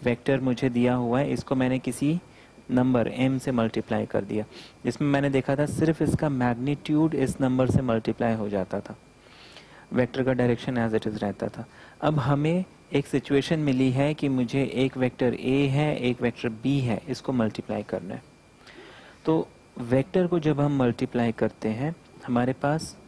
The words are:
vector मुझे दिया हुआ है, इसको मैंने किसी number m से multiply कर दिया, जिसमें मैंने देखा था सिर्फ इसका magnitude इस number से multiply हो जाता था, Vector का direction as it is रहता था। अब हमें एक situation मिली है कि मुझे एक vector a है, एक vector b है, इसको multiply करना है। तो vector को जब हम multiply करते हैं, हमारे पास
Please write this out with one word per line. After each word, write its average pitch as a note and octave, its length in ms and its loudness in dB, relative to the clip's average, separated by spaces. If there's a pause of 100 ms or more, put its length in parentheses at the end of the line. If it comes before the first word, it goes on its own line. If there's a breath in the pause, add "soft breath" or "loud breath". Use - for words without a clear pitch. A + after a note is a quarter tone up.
vector B2 360 2
मुझे B2+ 300 0
दिया A#2+ 240 2
हुआ B2 260 0
है, C#3+ 120 0
इसको B2+ 240 -2
मैंने B2+ 240 0
किसी C#3+ 400 -2 (520 loud breath)
number B2+ 380 2 (100)
m C3 200 2
से C3+ 120 -4
multiply A2 540 0
कर G2+ 180 -2
दिया, G#2+ 220 -4 (400 loud breath)
जिसमें C#3 220 -2
मैंने C#3 220 2
देखा C3+ 260 0
था D3 100 0
सिर्फ D#3 360 0
इसका D3+ 280 0
magnitude C#3 840 0
इस C3 260 0
number B2+ 280 2
से A#2 120 4
multiply A2+ 520 0
हो G#2+ 160 -4
जाता G2 300 -2
था, - 160 -12 (1000 loud breath)
Vector B2 300 0
का C3 100 2
direction B2 460 0
as A2 200 0
it - 80 -4
is G#2+ 140 -6
रहता G2+ 260 -4
था। - 180 -8 (360 loud breath)
अब D3+ 180 2
हमें D3 440 0 (300)
एक C#3+ 140 0
situation C#3+ 520 0
मिली C3 320 2
है C#3 220 2
कि D3 160 -2
मुझे C3 360 0 (100)
एक C3 220 0
vector B2 380 0
a C#3 340 0
है, D3 300 0
एक B2 220 -2
vector A#2+ 280 -2 (160)
b C#3 160 2
है, A2+ 260 -2
इसको C3 260 -6
multiply G#2+ 500 -2
करना F#2 300 -6
है। - 100 -12 (1000 loud breath)
तो D#3+ 220 0 (300)
vector C3+ 500 2
को E3+ 120 2
जब D3 220 0
हम D3 160 2
multiply A#2+ 540 0
करते - 380 -2
हैं, C3+ 260 -4 (300)
हमारे B2 280 0
पास D3 420 -2 (120)